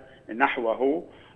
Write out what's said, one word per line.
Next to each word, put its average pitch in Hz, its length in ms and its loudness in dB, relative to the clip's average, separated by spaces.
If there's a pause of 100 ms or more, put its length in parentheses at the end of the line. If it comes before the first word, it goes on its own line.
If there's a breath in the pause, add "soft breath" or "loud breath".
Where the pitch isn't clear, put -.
(360 loud breath)
نحوه، 131 680 0 (320 loud breath)